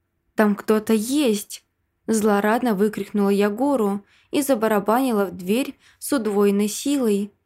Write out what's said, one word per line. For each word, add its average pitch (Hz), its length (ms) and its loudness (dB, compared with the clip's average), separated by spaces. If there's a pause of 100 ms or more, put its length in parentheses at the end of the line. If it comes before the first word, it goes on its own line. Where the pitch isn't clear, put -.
(340)
«Там 208 200 2
кто-то 214 380 0
есть!» 226 720 -2 (420)
Злорадно 220 680 0
выкрикнула 202 560 0
я 202 180 2
Гору 214 560 -2 (260)
и 294 120 0
забарабанила 220 840 0
в 180 100 -12
дверь 220 420 -4 (200)
с - 140 -8
удвоенной 208 560 2
силой. 214 640 -2 (140)